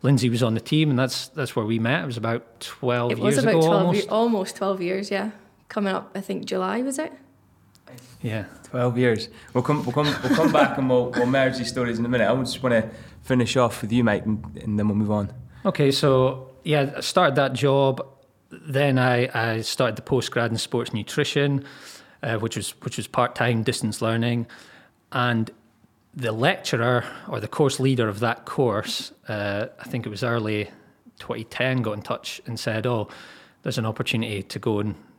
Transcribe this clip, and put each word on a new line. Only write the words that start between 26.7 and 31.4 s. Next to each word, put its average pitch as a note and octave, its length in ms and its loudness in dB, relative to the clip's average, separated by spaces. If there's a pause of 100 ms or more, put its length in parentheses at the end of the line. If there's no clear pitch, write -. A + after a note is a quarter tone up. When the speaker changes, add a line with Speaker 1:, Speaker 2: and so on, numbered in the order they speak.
Speaker 1:
or C3 100 -4
the G#2 80 -6
course - 320 0
leader B2+ 300 2
of G2+ 120 -6
that A#2 240 -2
course, - 680 -2 (180)
uh, G#2 380 -4 (120)
I - 60 -16
think A#2+ 200 -6
it A2+ 40 -6
was G2+ 140 -6
early G#2+ 460 -2 (500)
twenty A#2 240 -8